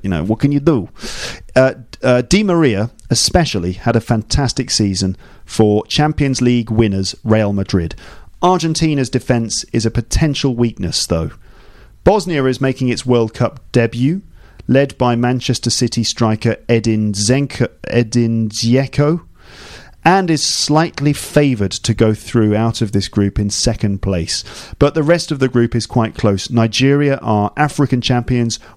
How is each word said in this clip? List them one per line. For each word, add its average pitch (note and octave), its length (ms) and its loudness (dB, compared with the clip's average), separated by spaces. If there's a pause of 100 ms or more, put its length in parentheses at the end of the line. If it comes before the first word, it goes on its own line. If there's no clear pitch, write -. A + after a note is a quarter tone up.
you G2 60 -4
know, E2 120 -2
what G#2+ 160 -2
can C#3+ 140 2
you C#3+ 80 0
do? C#3+ 280 0 (680)
Uh, C3 180 4 (280)
uh, B2 200 2
Di G3 220 2
Maria C#3 460 2 (200)
especially G2 640 0
had - 240 0
a A2+ 40 4
fantastic B2 680 -2
season F#2+ 460 0 (280)
for G#2+ 420 2
Champions D3 540 0
League A#2+ 300 2
winners G#2 540 0
Real A2 280 2
Madrid. G2 440 -2 (460)
Argentina's D#3+ 680 0
defence A#2 640 -2
is A2 120 0
a A2+ 60 0
potential C3+ 640 -2
weakness, A2+ 520 -2
though. E2 260 -2 (720)
Bosnia F3 400 2
is B2+ 160 0
making C3 300 0
its A2+ 140 -4
World A#2+ 300 2
Cup - 260 -2 (120)
debut, B2 500 0 (460)
led C3+ 300 2
by A#2+ 180 2
Manchester A#2+ 540 -2
City A#2 340 -2
striker A2 520 0 (120)
Edin A2 440 0
Zenko, A#2+ 560 0 (200)
Edin A2+ 640 0
Dzeko, C3+ 720 0 (800)
and F3+ 260 4
is D#3 120 0
slightly D3 680 0
favoured C3 600 0
to - 200 -4
go A2 220 2
through G#2+ 400 0
out A2+ 260 0
of G#2 120 -2
this G2+ 160 -2
group G2+ 300 0
in G2+ 120 -2
second G#2 500 -2
place. F2+ 440 -4 (340)
But C#3+ 160 4
the D#3+ 80 0
rest D#3+ 280 0
of D3 80 -4
the C3 100 2
group A#2 260 2
is A#2 120 -2
quite A2+ 280 -2
close. G2 360 0
Nigeria C3+ 640 2
are G#2 400 0
African C#3+ 440 0
champions, A#2 560 0 (200)